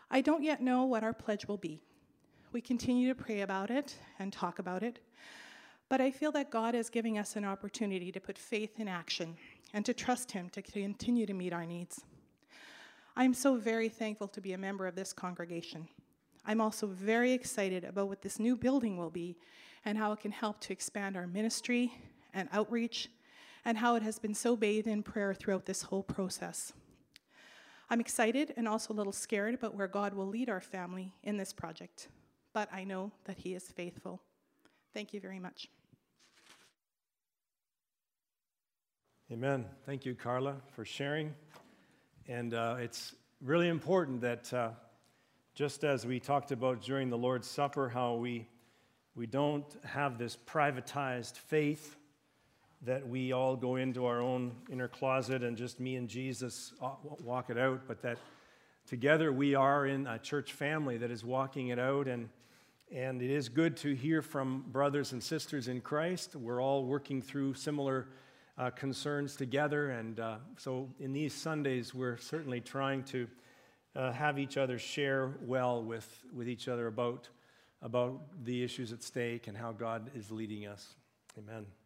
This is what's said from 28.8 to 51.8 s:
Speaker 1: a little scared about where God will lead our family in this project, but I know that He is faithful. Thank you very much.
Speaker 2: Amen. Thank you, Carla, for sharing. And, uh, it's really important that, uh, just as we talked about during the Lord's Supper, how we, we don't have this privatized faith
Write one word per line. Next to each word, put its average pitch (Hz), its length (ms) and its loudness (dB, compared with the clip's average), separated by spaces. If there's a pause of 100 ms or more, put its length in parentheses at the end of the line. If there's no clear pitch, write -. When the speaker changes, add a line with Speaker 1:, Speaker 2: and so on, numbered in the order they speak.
Speaker 1:
a 208 40 -2
little 202 160 0
scared 214 400 0
about 233 220 -4
where 196 120 0
God 202 260 -2
will 196 140 -2
lead 233 220 -2
our 190 100 -2
family 185 540 -8 (100)
in 214 140 0
this 190 160 -4
project, - 560 -12 (420)
but 208 220 0
I 190 100 -6
know 196 300 -6 (100)
that 190 140 -10
He - 180 -8
is 185 80 -10
faithful. 180 580 -10 (720)
Thank 208 200 -8
you 208 80 -8
very 190 180 -10
much. - 300 -12 (3500)
Speaker 2:
Amen. 127 320 0 (220)
Thank 139 200 -6
you, 123 100 -2
Carla, 131 420 -2 (160)
for 113 100 -8
sharing. 147 500 -2 (920)
And, 120 280 -2
uh, 117 240 2
it's - 340 -8 (260)
really 165 280 4
important 160 540 2
that, 120 300 -2
uh, 120 200 2 (840)
just 143 300 -2
as 131 240 4
we 127 120 0
talked 139 320 0
about 127 300 2
during 131 300 0
the 120 60 0
Lord's 123 300 0
Supper, 143 400 0
how 120 280 2
we, 117 320 -2 (640)
we 117 140 -6
don't 143 360 2 (220)
have 135 320 0
this 117 180 -4
privatized 131 1000 0
faith 151 600 0 (840)